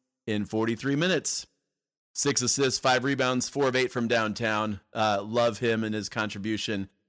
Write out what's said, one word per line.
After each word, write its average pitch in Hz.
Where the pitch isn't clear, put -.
in 104
forty-three 113
minutes. 165
Six -
assists, 127
five 127
rebounds, 127
four 143
of 123
eight 127
from 117
downtown. 107
Uh, 107
love 117
him 113
and 107
his 104
contribution. 104